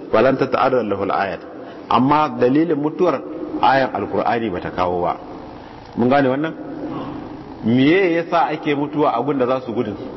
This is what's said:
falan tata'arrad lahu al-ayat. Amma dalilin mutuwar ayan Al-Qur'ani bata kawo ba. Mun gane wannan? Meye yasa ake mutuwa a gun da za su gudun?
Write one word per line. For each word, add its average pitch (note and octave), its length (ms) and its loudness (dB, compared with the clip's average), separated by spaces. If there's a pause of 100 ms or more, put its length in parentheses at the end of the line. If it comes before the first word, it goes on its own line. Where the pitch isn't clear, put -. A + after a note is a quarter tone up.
(120)
falan B2+ 260 6
tata'arrad B2+ 500 2
lahu G2 160 -2
al-ayat. F2+ 380 -2 (480)
Amma C#3+ 400 4 (100)
dalilin D3 400 4
mutuwar D#3 400 0 (420)
ayan C3 320 4
Al-Qur'ani G#2 560 0
bata E2+ 220 -4
kawo F2+ 320 0
ba. D#2 140 0 (800)
Mun B2 120 2
gane C#3 200 4
wannan? D3+ 240 -2 (1120)
Meye D3+ 480 4
yasa E3 340 0
ake D3+ 280 -2
mutuwa D3 400 0
a A#2 60 0
gun C#3+ 160 0
da B2+ 100 2
za C3 140 0
su A#2+ 120 -6
gudun? G#2+ 220 -2 (220)